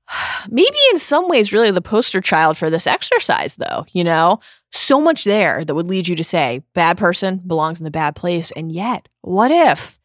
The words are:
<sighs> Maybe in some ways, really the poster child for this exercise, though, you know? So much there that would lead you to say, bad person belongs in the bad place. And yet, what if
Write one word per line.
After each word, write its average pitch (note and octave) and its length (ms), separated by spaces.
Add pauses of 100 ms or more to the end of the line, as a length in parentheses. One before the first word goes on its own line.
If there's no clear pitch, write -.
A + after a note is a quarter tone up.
<sighs> - 420
Maybe A4+ 280 (140)
in E4+ 80
some E4+ 280
ways, A3 240
really G#3+ 200
the F3+ 100
poster G#3 400
child D#3+ 360
for D#3+ 120
this E3 160
exercise, - 680
though, - 380
you F3+ 100
know? E3+ 360 (320)
So C#4 300
much D#4+ 220
there F3 420
that D#3 80
would E3+ 140
lead F#3 200
you F3 80
to D#3+ 80
say, C#3 380 (140)
bad F3 240
person F#3+ 460
belongs E3 340
in E3 40
the D#3 80
bad D3+ 240
place. F3 360
And D#3+ 200
yet, G3+ 360 (140)
what G3+ 280
if D4+ 560